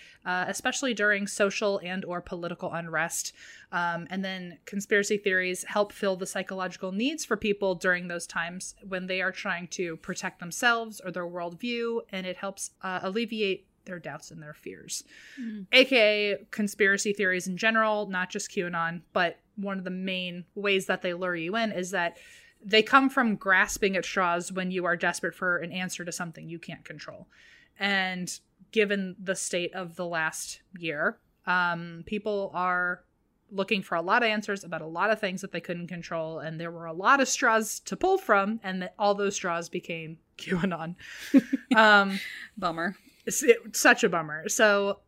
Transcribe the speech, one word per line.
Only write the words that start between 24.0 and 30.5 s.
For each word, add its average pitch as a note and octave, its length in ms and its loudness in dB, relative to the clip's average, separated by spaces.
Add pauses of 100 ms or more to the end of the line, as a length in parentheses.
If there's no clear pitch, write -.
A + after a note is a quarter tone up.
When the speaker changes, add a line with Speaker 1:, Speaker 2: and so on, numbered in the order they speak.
Speaker 1:
straws F3 480 0
when F#3 200 -4
you F#3 120 -2
are F3 140 0
desperate F3 380 -2
for F3+ 240 -2
an F3 120 -8
answer F3+ 320 -6
to F3 80 -8
something D#3+ 380 -8
you E3 100 -10
can't D#3+ 240 -14
control. - 440 -16 (520)
And F#3 580 -2 (340)
given G3 520 2
the F#3 120 -2
state F3 380 -4
of F3 220 -10
the F3+ 120 -6
last E3 540 -4 (160)